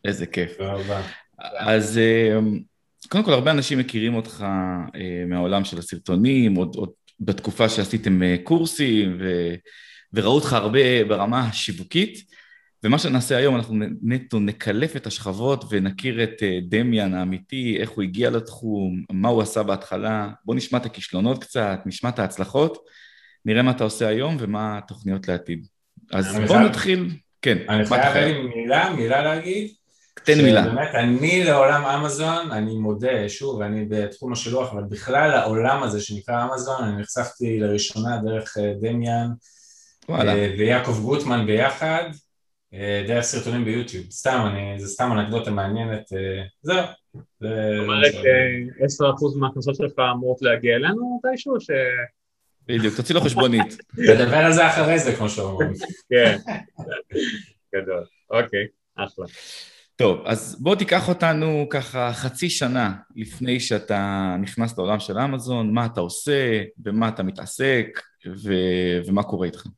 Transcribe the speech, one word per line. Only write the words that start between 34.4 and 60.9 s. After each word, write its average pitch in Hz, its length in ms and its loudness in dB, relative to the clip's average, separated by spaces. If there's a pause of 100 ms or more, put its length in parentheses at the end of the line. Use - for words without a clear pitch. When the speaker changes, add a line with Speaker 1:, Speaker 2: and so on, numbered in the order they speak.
Speaker 2:
אבל 104 100 -8
בכלל 135 480 0
לעולם 113 520 2
הזה 104 180 -2
שנקרא 120 440 -4
אמזון, 127 400 -4
אני 104 180 -4
נחשפתי 117 580 -4
לראשונה 107 640 -2
דרך, 110 340 -4
אה, 104 220 -2
דמיאן, 117 480 -2 (800)
Speaker 1:
וואלה. 110 260 2
Speaker 2:
אה, 101 240 0
ויעקב 117 440 2
גוטמן 123 440 0
ביחד, 139 580 2 (680)
אה, 101 320 -2
דרך 120 180 0
סרטונים 117 400 -2
ביוטיוב. 110 460 -4
סתם, 127 360 0
אני, 101 320 -4
זה 98 100 -8
סתם 123 240 -2
אנקדוטה 107 380 0
מעניינת, 107 600 -2
אה, 95 300 -4 (200)
זהו. 175 140 0 (640)
זה 107 80 -6 (280)
Speaker 3:
זאת 104 60 0
אומרת, 143 300 4
Speaker 2:
זה - 60 -6 (600)
Speaker 3:
אה, 135 40 4
עשרה 139 260 2
אחוז 139 260 0
מההכנסות 135 380 -2
שלך 139 180 -4 (220)
אמורות 127 280 -2
להגיע 117 340 4
אלינו 226 480 -2
מתישהו, 254 360 -2
ש- - 100 -14 (960)
Speaker 1:
בדיוק, 110 300 0
תוציא 160 180 -2
לו 170 60 6
חשבונית. 120 560 2 (120)
Speaker 2:
<laughs> 240 220 2
נדבר 123 260 6
על 160 160 6
זה 165 160 6
אחרי 160 300 2
זה, 127 180 0
כמו 107 120 -2
שאומרים. 95 440 -2 (360)
Speaker 3:
כן. 117 280 6 (1400)
גדול. 92 300 -4 (260)
אוקיי, 110 360 0 (300)
אחלה. 98 300 -10 (720)
Speaker 1:
טוב, 101 280 4
אז - 360 -4
בוא 165 140 4
תיקח 185 340 2